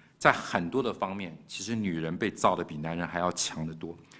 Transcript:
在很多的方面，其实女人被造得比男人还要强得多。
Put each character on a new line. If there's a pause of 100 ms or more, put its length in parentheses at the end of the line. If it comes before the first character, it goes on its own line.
(180)
在
很
多
的
方
面， (100)
其
实
女
人
被
造
得
比
男
人
还
要
强
得
多。 (240)